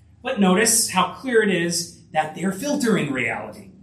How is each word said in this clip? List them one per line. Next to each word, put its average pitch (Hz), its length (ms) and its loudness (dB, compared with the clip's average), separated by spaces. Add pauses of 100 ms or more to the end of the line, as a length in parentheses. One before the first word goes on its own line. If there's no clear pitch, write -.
(220)
But 254 180 -2
notice 185 500 4
how 185 220 0
clear 233 300 2
it 202 80 2
is 170 500 -2 (120)
that 156 220 -2
they're 180 180 -2
filtering 208 580 0
reality. 113 600 -6 (120)